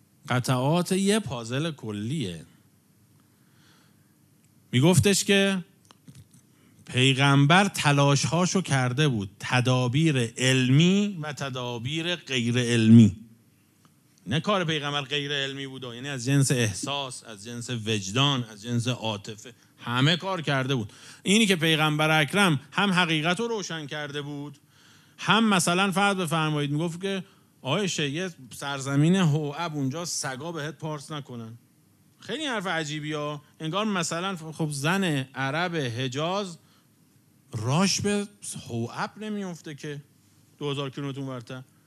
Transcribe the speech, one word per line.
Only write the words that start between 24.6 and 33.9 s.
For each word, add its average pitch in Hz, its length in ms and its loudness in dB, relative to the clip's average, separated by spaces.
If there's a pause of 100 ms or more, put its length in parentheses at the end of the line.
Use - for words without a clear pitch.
هم 214 320 4
مثلاً 185 420 2
فرض 196 240 2
بفرمایید 156 560 -2
میگفت 170 300 -4
که 196 220 -4 (380)
آقای 170 280 -2
شه، 147 200 -2
یه 175 200 -6 (260)
سرزمین 139 600 2
هوعب 156 600 0
اونجا، 143 300 -4
سگا 147 460 -6
بهت 151 260 -8
پارس 151 340 -10
نکنن. 117 460 -12 (640)
خیلی 277 260 -8
حرف 214 220 -4
عجیبی 151 460 -4
ها. 147 280 -6 (180)
انگار 180 260 -2
مثلاً 185 500 -2